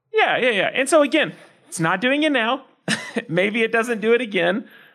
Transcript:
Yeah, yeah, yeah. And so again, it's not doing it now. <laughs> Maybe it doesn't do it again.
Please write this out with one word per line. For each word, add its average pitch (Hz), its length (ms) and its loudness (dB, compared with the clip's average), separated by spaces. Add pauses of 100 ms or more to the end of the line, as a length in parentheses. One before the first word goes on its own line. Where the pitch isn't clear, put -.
(120)
Yeah, 330 260 2
yeah, 240 120 0
yeah. 190 240 0
And 262 140 -2
so 320 140 6
again, 247 300 2 (360)
it's - 100 -12
not 175 220 0
doing 277 240 2
it 302 80 2
now. 254 320 -2 (320)
<laughs> - 320 -8
Maybe 202 340 0
it 220 80 0
doesn't 226 300 -2
do 220 140 2
it 240 60 2
again. 196 480 -2 (260)